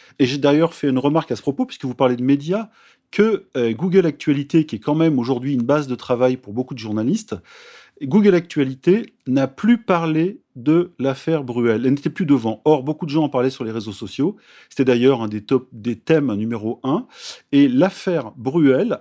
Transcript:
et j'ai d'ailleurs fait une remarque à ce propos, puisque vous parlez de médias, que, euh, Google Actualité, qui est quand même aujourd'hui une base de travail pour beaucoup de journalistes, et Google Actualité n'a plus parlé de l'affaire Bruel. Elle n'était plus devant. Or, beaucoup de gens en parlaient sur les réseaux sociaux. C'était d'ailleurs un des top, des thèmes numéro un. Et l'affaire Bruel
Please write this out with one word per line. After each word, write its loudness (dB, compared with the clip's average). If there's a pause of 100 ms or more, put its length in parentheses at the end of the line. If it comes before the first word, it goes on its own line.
(180)
et 2
j'ai -2
d'ailleurs 2
fait -4
une 0
remarque 0
à -2
ce -10
propos, -4
puisque -18
vous -6
parlez 2
de -6
médias, 0 (420)
que, 0 (100)
euh, 0
Google 2
Actualité, 0
qui -10
est -8
quand -2
même 2
aujourd'hui -2
une 0
base 0
de -4
travail 0
pour -16
beaucoup -6
de -12
journalistes, -4 (640)
et -8
Google 4
Actualité -2 (120)
n'a 0
plus 0
parlé -2 (140)
de 0
l'affaire -2
Bruel. 0
Elle 2
n'était -4
plus -4
devant. 0
Or, 2
beaucoup -6
de -8
gens 0
en -2
parlaient 0
sur -10
les -6
réseaux -8
sociaux. -4 (340)
C'était -2
d'ailleurs 4
un -4
des -6
top, -2
des -8
thèmes 0
numéro -4
un. -2 (440)
Et 6
l'affaire 0
Bruel 2